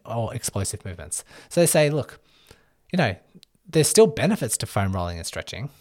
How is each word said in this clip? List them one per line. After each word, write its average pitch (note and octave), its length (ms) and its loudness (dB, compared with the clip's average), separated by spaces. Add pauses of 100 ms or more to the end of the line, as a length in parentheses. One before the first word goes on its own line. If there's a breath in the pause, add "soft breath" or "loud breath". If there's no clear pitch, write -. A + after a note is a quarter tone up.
or A2+ 300 -4
explosive - 520 -6
movements." E2+ 380 -10 (260 loud breath)
So E3+ 120 2
they E3 60 4
say, D3+ 240 4
look, - 280 -6 (720 soft breath)
you F3+ 60 -2
know, A#2 180 2 (520)
there's D#3+ 220 2
still A3 180 8
benefits D3 500 0
to - 80 -6
foam G2 280 -2
rolling F2 240 -4
and E2 100 -8
stretching, F2 420 -10 (120)